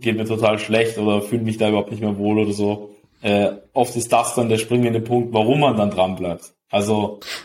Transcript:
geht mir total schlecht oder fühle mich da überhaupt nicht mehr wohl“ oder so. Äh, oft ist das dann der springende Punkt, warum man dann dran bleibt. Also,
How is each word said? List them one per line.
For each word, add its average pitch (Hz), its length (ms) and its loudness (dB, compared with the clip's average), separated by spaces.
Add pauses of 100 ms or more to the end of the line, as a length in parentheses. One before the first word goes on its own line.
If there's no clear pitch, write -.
geht 110 160 0
mir 110 80 -2
total 110 340 2
schlecht 113 380 0
oder 104 240 2
fühle 113 220 -4
mich 110 160 -4
da 107 100 2
überhaupt 104 220 0
nicht 107 100 -10
mehr 104 160 -2
wohl“ 104 220 0
oder 104 140 0
so. 104 420 -4 (260)
Äh, 101 300 2 (240)
oft 123 220 0
ist 117 160 -6
das 120 220 2
dann 117 140 0
der 110 100 2
springende 117 420 0
Punkt, 120 340 -2
warum 117 260 4
man 131 160 2
dann 104 140 0
dran 92 260 0
bleibt. 87 380 -10 (160)
Also, 104 500 0 (240)